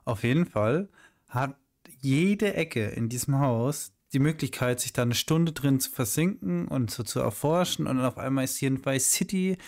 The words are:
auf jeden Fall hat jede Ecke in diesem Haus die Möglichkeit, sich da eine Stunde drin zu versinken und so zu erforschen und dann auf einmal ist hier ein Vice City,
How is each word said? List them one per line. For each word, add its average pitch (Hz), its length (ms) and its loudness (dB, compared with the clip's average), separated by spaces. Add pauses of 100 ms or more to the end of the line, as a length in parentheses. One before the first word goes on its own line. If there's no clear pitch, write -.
auf 113 180 -4
jeden 143 220 2
Fall 135 440 0 (380)
hat 135 280 -4 (460)
jede 190 540 2
Ecke 156 320 -2
in 117 220 -2
diesem 135 300 0
Haus 131 540 0 (200)
die 135 60 2
Möglichkeit, 135 600 0
sich - 140 -6
da 127 100 0
eine 120 120 2
Stunde 160 380 2
drin 139 260 2
zu - 120 -4
versinken 175 760 -2
und 120 240 -2
so - 120 -6
zu - 160 -4
erforschen 151 680 0
und 131 100 0
dann 127 80 0
auf 120 120 -2
einmal 131 260 0
ist 135 140 -4
hier 135 140 0
ein 131 140 -2
Vice 135 280 0
City, 185 440 0 (100)